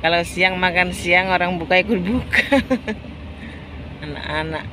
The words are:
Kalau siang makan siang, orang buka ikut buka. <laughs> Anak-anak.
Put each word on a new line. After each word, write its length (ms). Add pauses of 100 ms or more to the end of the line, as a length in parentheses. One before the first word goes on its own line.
Kalau 160
siang 400
makan 320
siang, 400
orang 240
buka 240
ikut 240
buka. 560 (640)
<laughs> 800
Anak-anak. 680